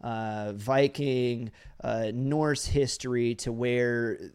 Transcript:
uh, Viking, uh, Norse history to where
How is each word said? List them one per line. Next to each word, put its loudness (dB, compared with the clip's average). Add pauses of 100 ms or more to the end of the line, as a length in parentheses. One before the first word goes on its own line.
uh, -4
Viking, 2 (320)
uh, -2
Norse 0
history 0
to -6
where 2 (180)